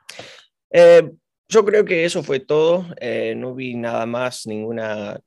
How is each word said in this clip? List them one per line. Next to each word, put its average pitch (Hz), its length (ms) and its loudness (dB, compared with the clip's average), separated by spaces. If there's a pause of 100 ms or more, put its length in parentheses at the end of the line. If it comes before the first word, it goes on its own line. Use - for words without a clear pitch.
(720)
Eh, 170 400 8 (360)
yo 214 160 4
creo 208 220 2
que 170 200 -2
eso 175 180 -4
fue 143 160 -4
todo. 165 480 0 (120)
Eh, 113 380 -6
no 127 160 -10
vi 127 220 -10
nada 117 320 -6
más, 120 400 -8
ninguna 107 800 -8